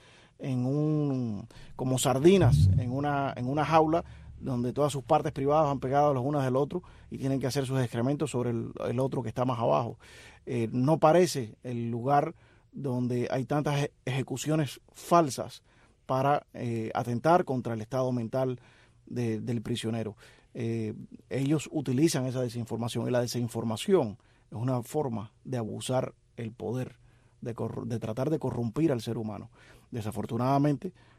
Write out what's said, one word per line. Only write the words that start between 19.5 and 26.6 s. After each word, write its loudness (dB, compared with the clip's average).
prisionero, -4
eh, -4
ellos 0
utilizan 2
esa -4
desinformación, -4
y -2
la 2
desinformación 0
es -12
una -2
forma -4
de -6
abusar -4
el -8
poder, -6